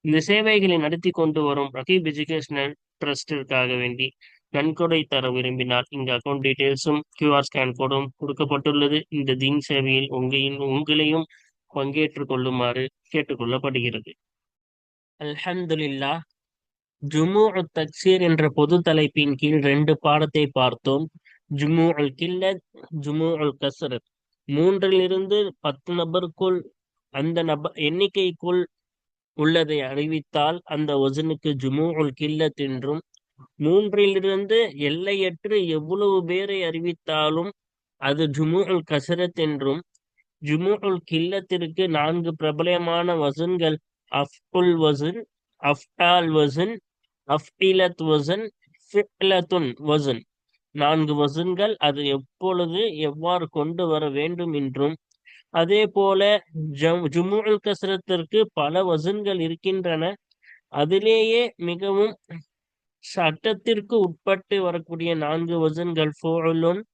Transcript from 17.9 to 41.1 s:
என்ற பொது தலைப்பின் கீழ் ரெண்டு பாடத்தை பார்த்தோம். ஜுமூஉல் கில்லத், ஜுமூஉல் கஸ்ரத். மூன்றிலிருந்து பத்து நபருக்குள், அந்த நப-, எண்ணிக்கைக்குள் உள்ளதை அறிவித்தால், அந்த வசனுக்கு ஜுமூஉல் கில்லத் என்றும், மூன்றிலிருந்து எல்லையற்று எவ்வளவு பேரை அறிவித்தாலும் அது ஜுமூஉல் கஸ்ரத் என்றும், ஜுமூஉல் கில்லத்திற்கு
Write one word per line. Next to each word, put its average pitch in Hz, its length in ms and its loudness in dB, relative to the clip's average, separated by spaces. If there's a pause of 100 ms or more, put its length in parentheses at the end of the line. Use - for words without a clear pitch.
என்ற 160 280 4
பொது 151 320 4
தலைப்பின் 151 540 2
கீழ் 151 260 2
ரெண்டு 147 380 4
பாடத்தை 151 520 2
பார்த்தோம். 135 540 0 (460)
ஜுமூஉல் 147 640 2
கில்லத், 180 480 -2 (380)
ஜுமூஉல் 151 580 -2
கஸ்ரத். 135 480 -6 (400)
மூன்றிலிருந்து 190 920 2 (200)
பத்து 147 340 -6
நபருக்குள், 175 680 -2 (540)
அந்த 165 300 -2
நப-, 151 340 -4
எண்ணிக்கைக்குள் 180 840 0 (760)
உள்ளதை 156 440 2
அறிவித்தால், 147 840 -2
அந்த 151 340 -4
வசனுக்கு 151 580 0
ஜுமூஉல் 147 560 0
கில்லத் 151 500 -2
என்றும், 139 400 -4 (560)
மூன்றிலிருந்து 196 1000 2 (200)
எல்லையற்று 185 800 -2 (100)
எவ்வளவு 180 580 0
பேரை 190 380 -4
அறிவித்தாலும் 165 840 -2 (520)
அது 143 260 0
ஜுமூஉல் 165 580 0
கஸ்ரத் 175 540 -2
என்றும், 147 420 -2 (600)
ஜுமூஉல் 185 640 0
கில்லத்திற்கு 175 840 -2